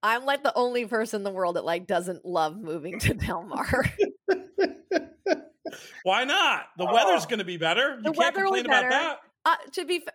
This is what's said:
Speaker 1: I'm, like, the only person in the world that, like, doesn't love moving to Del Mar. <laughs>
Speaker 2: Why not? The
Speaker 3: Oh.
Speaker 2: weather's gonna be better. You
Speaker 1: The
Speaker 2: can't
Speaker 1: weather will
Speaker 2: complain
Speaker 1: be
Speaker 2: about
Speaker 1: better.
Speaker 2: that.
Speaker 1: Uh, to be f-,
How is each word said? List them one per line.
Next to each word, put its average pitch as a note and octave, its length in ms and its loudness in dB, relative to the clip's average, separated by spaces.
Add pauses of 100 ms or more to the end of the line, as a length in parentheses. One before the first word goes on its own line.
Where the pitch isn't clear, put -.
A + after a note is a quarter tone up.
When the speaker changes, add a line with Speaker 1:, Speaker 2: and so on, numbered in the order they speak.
Speaker 1:
I'm, A#3 240 2
like, C#4 160 0
the B3+ 120 2
only B3 320 0
person A3 340 -2
in G3 40 -8
the G3+ 60 -4
world F#3 260 -2
that, - 80 -4
like, F3 220 -2
doesn't F3 380 -2
love E3 340 0
moving E3+ 420 -8
to - 140 2
Del F3+ 300 -4
Mar. B3+ 400 -2 (440)
<laughs> F#4 380 0 (1400)
Speaker 2:
Why G#3 220 2
not? C#4+ 420 2 (100)
The F3 100 -2
Speaker 3:
Oh. - 60 0
Speaker 2:
weather's F#3+ 340 6
gonna G#3 180 -2
be F3 120 -8
better. F#3 400 2
You A3 60 -14
Speaker 1:
The - 0 - (100)
Speaker 2:
can't D4+ 60 -4
Speaker 1:
weather F#4 260 2
will G4 100 2
Speaker 2:
complain F#4+ 100 0
Speaker 1:
be - 40 -6
Speaker 2:
about B3+ 220 4
Speaker 1:
better. - 0 -
Speaker 2:
that. D4 280 0 (260)
Speaker 1:
Uh, E4 120 4 (160)
to F4+ 140 -6
be F4 100 -2 (100)
f-, - 80 -12